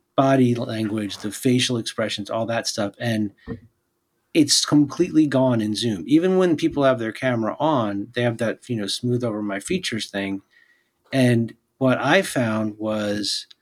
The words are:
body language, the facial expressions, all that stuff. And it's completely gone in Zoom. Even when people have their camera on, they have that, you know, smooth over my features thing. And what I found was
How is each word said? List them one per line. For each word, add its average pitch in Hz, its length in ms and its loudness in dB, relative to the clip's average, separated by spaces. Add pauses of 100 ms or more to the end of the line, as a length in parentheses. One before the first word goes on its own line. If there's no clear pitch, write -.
(160)
body 131 380 4
language, 110 640 -4
the 104 140 -8
facial 123 440 0
expressions, 107 540 -6
all 113 160 -4
that 117 200 -4
stuff. 104 320 -4
And 110 340 -2 (1000)
it's 147 320 2
completely 156 640 4
gone 127 340 2
in 104 140 -2
Zoom. 104 320 -4
Even 185 320 4
when 180 180 4
people 156 280 0
have 131 140 4
their 110 140 -4
camera 117 460 -2
on, 113 560 0
they 120 80 0
have 120 160 0
that, 110 300 -4
you 120 80 -4
know, 104 100 -4
smooth 123 380 -2
over 107 180 -4
my 98 180 -4
features - 500 -6
thing. 98 320 -6 (720)
And 123 420 2 (240)
what 131 200 2
I 151 240 2
found 110 560 -2
was 104 680 -4 (160)